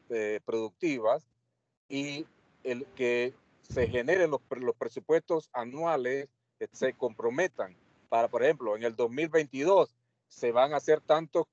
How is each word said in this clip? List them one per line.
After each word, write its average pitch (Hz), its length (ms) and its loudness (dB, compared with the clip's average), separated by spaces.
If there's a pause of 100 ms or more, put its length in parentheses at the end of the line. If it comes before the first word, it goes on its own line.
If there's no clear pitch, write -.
eh, 107 360 -4
productivas 117 800 -2 (640)
y 143 380 -8 (380)
el 127 220 -6 (100)
que 123 360 0 (300)
se 120 240 -2
generen 151 440 0
los 139 100 -2
pre-, - 200 -10
los 123 160 -2
presupuestos 156 760 -2
anuales, 139 760 -4 (320)
eh, 110 120 -8
se 131 200 -2
comprometan 120 840 -4 (320)
para, 117 200 2
por 120 160 0
ejemplo, 131 320 2
en 113 80 -4
el 117 100 -2
dos 117 160 0
mil 151 180 -2
veintidós 156 640 2 (340)
se - 240 -2
van 131 200 4
a 143 60 0
hacer 151 220 2
tantos 160 520 0